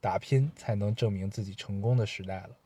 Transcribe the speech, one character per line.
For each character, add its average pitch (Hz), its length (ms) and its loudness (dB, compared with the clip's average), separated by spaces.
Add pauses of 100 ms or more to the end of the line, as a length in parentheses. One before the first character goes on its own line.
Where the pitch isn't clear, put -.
打 95 160 0
拼 135 360 2
才 - 200 -2
能 104 200 2
证 113 160 2
明 98 200 -2
自 107 120 -6
己 98 120 -6
成 98 260 -6
功 120 160 4
的 110 100 4
时 - 160 -8
代 95 140 -6
了。 90 140 -10 (140)